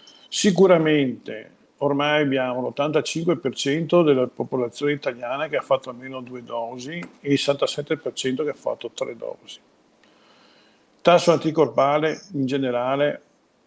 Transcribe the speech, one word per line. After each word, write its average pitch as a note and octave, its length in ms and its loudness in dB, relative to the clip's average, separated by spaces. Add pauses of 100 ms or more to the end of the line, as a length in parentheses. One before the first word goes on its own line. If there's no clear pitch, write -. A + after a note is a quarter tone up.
(280)
Sicuramente D#3 1200 4 (280)
ormai D3 440 2
abbiamo C3 400 0
l'ottantacinque D3+ 760 -2
per C3+ 180 -6
cento D#3+ 480 2
della C3 260 2
popolazione B2+ 640 -4
italiana C3+ 560 -6
che C#3+ 80 -6
ha C3 60 -2
fatto C3 280 -2
almeno C3 320 -12
due B2 200 -14
dosi A#2+ 560 -10 (220)
e C#3+ 120 -2
il C#3 40 8
sessantasette C#3+ 600 -2
per - 160 -8
cento C3 300 -4
che D3 60 -2
ha - 40 -8
fatto A#2 400 -8
tre A#2+ 200 -8
dosi. - 440 -14
Il - 1400 -20
tasso F3 300 6
anticorpale D3+ 880 2 (100)
in C#3 140 -2
generale C3+ 760 -2 (460)